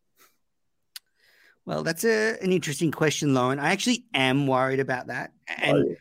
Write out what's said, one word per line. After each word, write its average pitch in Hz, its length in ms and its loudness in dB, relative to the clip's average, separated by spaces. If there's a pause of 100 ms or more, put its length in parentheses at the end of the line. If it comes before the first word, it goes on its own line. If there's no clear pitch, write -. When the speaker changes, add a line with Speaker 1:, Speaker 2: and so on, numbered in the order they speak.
(1700)
Speaker 1:
Well, 156 180 -4
that's - 200 -4
a, 220 380 2
an 185 100 0
interesting 160 400 0
question, 147 420 0
Lauren. 127 260 2
I 151 120 0
actually 208 420 -2
am 135 340 2
worried 131 320 2
about 131 280 -4
that. 123 240 -8 (160)
And - 300 0
Speaker 2:
Oh, 139 120 2
yeah. 170 120 -8